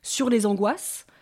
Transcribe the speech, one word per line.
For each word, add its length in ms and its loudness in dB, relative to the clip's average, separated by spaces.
sur 280 -2
les 160 4
angoisses. 600 -2